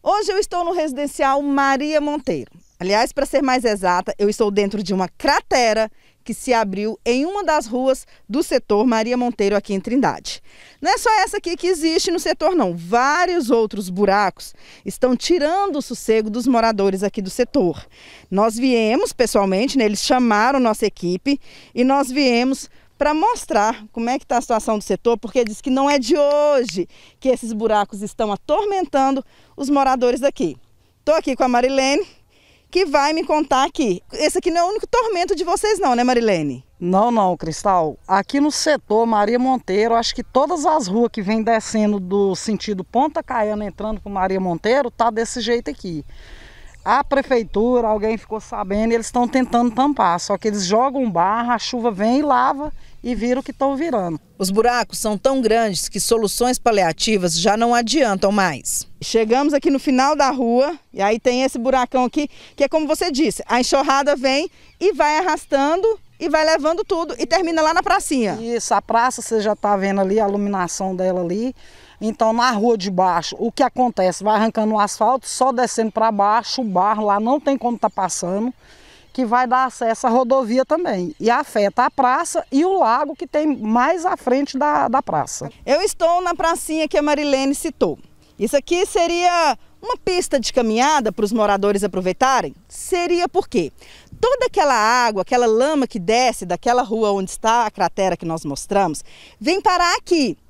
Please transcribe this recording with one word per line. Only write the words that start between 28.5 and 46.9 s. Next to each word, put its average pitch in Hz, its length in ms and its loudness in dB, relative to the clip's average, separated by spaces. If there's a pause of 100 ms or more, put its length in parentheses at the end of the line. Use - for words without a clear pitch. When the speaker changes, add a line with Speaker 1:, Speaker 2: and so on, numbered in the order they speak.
Speaker 1:
os 277 140 -6
moradores 262 480 2
daqui. 247 380 -2 (480)
Tô 294 80 2
aqui 302 240 0
com 262 80 2
a 254 40 2
Marilene, 269 560 2 (640)
que 359 160 0
vai 294 280 2
me 320 120 -2
contar 302 400 0
aqui. 220 380 -2 (100)
Esse - 260 0
aqui 349 120 -2
não 339 120 0
é - 20 4
o 349 60 0
único 427 180 -6
tormento 403 480 0
de 330 80 -4
vocês 403 340 0
não, 339 160 2
né, 240 80 2
Marilene? 196 600 0 (160)
Speaker 2:
Não, 190 320 2
não, 190 240 2
Cristal. 160 600 -2 (120)
Aqui 196 320 0
no 294 100 2
setor 233 560 0
Maria 220 320 0
Monteiro, 233 560 0
acho 226 180 -2
que 240 120 -8
todas 302 420 0
as 311 220 2
ruas 226 220 2
que 220 120 -8
vêm 220 220 0
descendo 214 560 0
do 190 340 0
sentido 196 480 -6
Ponta 302 400 -2
Caiana, 214 420 -4
entrando 202 360 -8
pro 208 100 -14
Maria 190 300 -2
Monteiro, 220 500 0
tá 233 200 0
desse 226 300 -6
jeito 240 300 -2
aqui. 165 340 -10 (800)
A 240 180 2